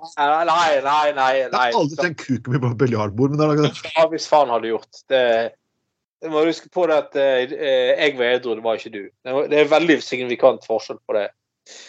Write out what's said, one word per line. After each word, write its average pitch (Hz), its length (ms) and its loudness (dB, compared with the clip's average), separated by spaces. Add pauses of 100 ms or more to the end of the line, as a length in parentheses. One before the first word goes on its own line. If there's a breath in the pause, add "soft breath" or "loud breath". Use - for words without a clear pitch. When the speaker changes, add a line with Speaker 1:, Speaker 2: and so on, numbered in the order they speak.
(160)
Speaker 1:
Eh, 151 280 0
nei, 165 360 2
nei, 147 320 0
nei, 135 240 0
Speaker 2:
Jeg 127 160 -2
har - 60 0
Speaker 1:
nei. 123 140 2
Speaker 2:
aldri 147 240 -2
slengt 151 220 -4
kuken 123 340 -6
min 135 80 0
på 120 120 -2
et 110 60 -8
biljardbord, 113 520 0
men 147 80 -4
det 151 100 2
er 151 200 2
da - 280 -12
Speaker 1:
Ja, 160 120 4
hvis 160 200 -8
faen 147 200 4
har 117 120 0
du 110 80 -6
gjort. - 400 -8
Det, 117 440 2 (720)
det... 160 80 -8
må 151 140 0
du 165 40 2
huske 156 240 -6
på 180 160 0
det 156 80 2
at, 143 200 -2
eh, 135 360 2
eh, 135 440 0 (120)
jeg 139 80 -4
var 123 240 2
edru, 120 160 -4
det 110 80 -8
var 113 120 0
ikke 110 160 -12
du. 101 100 -10 (220)
Det 127 80 -8
var, 143 160 -2
det 147 100 2
er 147 100 4
veldig 156 340 4
signifikant 123 640 0
forskjell 110 340 -6 (100)
på - 120 -6
det. 101 80 -4 (600 loud breath)